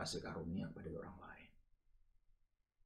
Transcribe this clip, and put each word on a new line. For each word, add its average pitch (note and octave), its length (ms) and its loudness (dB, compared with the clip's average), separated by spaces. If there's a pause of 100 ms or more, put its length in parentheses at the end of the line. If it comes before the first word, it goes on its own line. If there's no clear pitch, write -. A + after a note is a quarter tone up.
kasih E2 160 4
karunia E2+ 560 2
bagi E2+ 160 -2
orang - 320 -2
lain. - 260 -10 (1400)